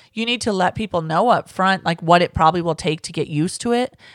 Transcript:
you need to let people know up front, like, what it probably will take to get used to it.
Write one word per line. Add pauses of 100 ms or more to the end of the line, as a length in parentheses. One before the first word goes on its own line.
(120)
you
need
to
let
people
know
up
front,
like,
what
it
probably
will
take
to
get
used
to
it. (200)